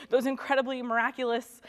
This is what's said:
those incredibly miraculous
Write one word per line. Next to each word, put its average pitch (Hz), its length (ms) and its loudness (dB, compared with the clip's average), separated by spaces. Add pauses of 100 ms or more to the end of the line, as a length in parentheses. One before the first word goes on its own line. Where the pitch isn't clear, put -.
those 247 160 4
incredibly 269 560 0
miraculous 240 880 -2